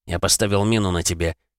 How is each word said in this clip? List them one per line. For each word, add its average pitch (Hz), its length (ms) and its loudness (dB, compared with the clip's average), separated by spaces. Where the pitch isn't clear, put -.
"Я 85 140 -6
поставил 101 460 2
мину 107 260 2
на 85 120 0
тебе. 82 320 -2